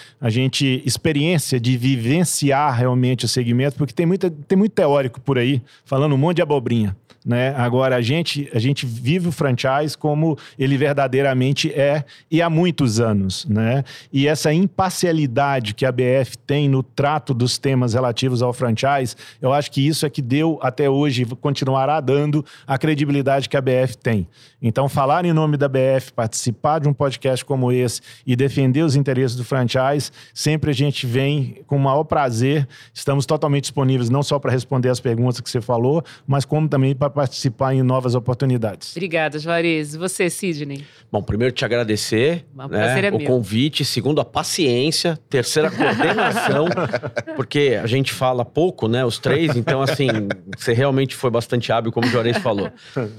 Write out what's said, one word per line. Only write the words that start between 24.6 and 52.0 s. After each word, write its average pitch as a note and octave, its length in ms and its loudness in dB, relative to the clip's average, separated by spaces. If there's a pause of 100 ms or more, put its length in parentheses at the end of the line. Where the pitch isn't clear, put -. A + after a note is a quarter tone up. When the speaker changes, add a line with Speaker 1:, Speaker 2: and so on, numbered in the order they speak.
Speaker 1:
Então, C3 280 0
falar D3 360 2
em F3 80 2
nome D#3 240 2
da C3+ 100 -8
B C3+ 120 -2
F, C3 340 2
participar C3 640 -2
de C#3+ 80 0
um D3 60 2
podcast C3 500 -2
como B2+ 300 0
esse B2+ 280 -2 (240)
e B2+ 120 2
defender C3+ 460 2
os C#3 120 2
interesses C3 420 0
do B2 60 -8
franchise, C3+ 680 0 (220)
sempre D3+ 380 0
a - 20 0
gente C3+ 320 -2
vem C3+ 520 -2 (100)
com C#3+ 80 -2
o C#3 40 2
maior C3+ 260 2
prazer. C#3 640 0 (260)
Estamos C#3 320 0
totalmente C#3+ 380 0
disponíveis C3 460 0
não C#3 140 2
só C#3+ 160 0
pra C3+ 120 -2
responder B2+ 380 0
as B2 100 0
perguntas A#2+ 420 0
que - 80 -12
você B2 120 -2
falou, B2+ 400 0 (240)
mas C#3 200 0
como D#3 240 0
também C3+ 260 2
pra C#3 140 0
participar C3+ 640 -2
em C3 100 2
novas B2+ 320 0
oportunidades. A#2+ 800 -2
Speaker 2:
Obrigada, D#3 420 -4
Juarez. D#3+ 580 -2
Você, F3+ 340 -2
Sidney? D3 540 -6 (280)
Speaker 3:
Bom, G#2+ 100 0
primeiro A#2+ 320 0
te - 120 -4
agradecer, A#2 800 0 (100)
Speaker 2:
O - 80 -18
Speaker 3:
né, C#3 40 -12
Speaker 2:
prazer E3 380 0
é G3+ 60 2
Speaker 3:
o G#3 60 0
Speaker 2:
meu. D3 100 -2
Speaker 3:
convite, B2+ 580 0
segundo C#3 360 0
a - 40 -2
paciência, D3+ 920 0 (120)
terceira D3+ 420 2
coordenação, G#3+ 920 0 (360)
<laughs> - 340 -8
porque C3+ 460 2
a A#2 60 -4
gente C3+ 240 0
fala B2+ 340 0
pouco, D#3+ 420 0
né, A#2+ 180 2
os A2+ 140 -2
três, D3 360 0
então C3 260 0
assim, C3+ 260 0 (480)
você - 180 -2
realmente C3+ 420 2
foi C3 160 -2
bastante A#2 400 -2
hábil, A2+ 200 0
como A#2 140 0